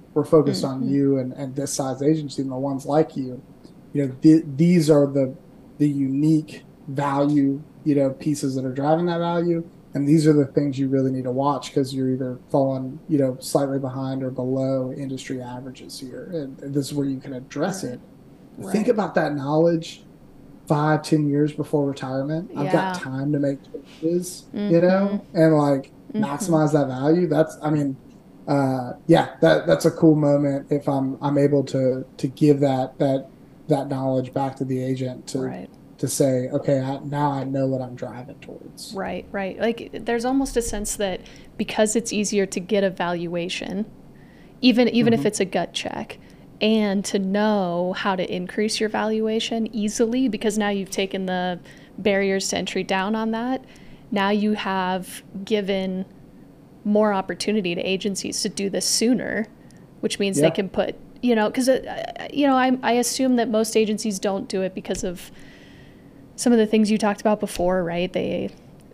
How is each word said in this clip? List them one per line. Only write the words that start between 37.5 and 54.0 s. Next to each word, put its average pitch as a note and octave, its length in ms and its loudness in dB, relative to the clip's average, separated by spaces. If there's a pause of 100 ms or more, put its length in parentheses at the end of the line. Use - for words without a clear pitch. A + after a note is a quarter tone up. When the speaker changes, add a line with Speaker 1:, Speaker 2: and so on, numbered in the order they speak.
Speaker 1:
what C3 120 -2
I'm B2 140 -10
driving B2 460 -12
towards." - 520 -18
Speaker 2:
Right, F#3 380 -8
right. G3 300 -6
Like, A#3 440 -4
there's A#3 200 -2
almost C4+ 320 0
a A#3 60 2
sense G#3 340 -6
that G3 240 -4 (360)
because G#3+ 380 0
it's A3+ 180 -2
easier G3+ 340 0
to G3 120 -8
get G3 240 0
a F#3+ 80 2
valuation, F3 960 -6 (760)
even, A#3+ 280 6
even A3+ 240 4
if A3+ 80 2
Speaker 1:
Mm-hmm. - 80 0
Speaker 2:
it's G3+ 120 0
a G3 40 0
gut F#3 280 -2
check, - 460 -8 (420)
and G#3+ 440 2
to G3+ 160 -2
know F#3+ 760 0
how G3 200 -2
to F#3 180 -4
increase G3 460 -2
your G#3+ 80 0
valuation A3 840 -2
easily, A3+ 520 0
because G#3+ 320 -2
now G#3 120 0
you've G3 200 -4
taken F#3+ 360 -4
the F3+ 340 -2 (380)
barriers G3 500 2
to - 100 -2
entry F#3 240 -4
down F#3+ 320 -2
on A3 160 -2
that, B3 340 -4 (480)